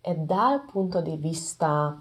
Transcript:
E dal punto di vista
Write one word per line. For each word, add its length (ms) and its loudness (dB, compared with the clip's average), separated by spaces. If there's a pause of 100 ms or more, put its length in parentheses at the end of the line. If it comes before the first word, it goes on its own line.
E 140 -2
dal 500 2
punto 360 -2
di 160 -4
vista 840 0